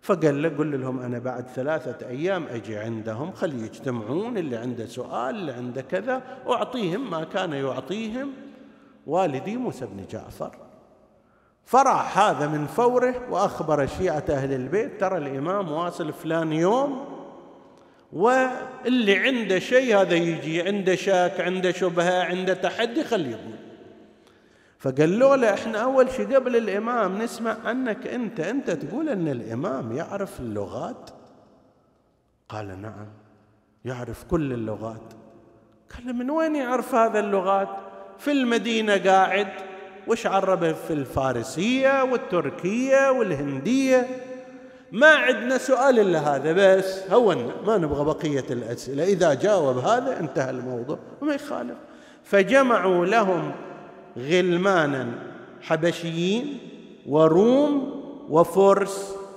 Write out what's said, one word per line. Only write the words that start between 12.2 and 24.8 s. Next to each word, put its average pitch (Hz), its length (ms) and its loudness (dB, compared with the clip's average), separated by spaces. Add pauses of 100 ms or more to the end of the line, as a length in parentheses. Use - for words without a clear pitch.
من 151 200 -4
فوره 247 480 2 (160)
وأخبر 160 560 0
شيعة 160 440 -4
أهل 139 220 -2
البيت: 139 480 -4
"ترى 185 180 0
الإمام 151 540 -4
واصل 170 400 -4
فلان 160 400 -2
يوم، 254 520 0 (1080)
واللي 247 1040 2
عنده 214 420 2
شيء 247 380 4
هذا 180 180 4
يجي، 165 480 0
عنده 190 320 0
شك، 180 440 2
عنده 180 340 0
شبهة، 175 520 2
عنده 185 300 0
تحدي، 226 500 -2
خليه 170 260 -2
يقول". 107 300 -12 (1160)
فقالوا 175 580 4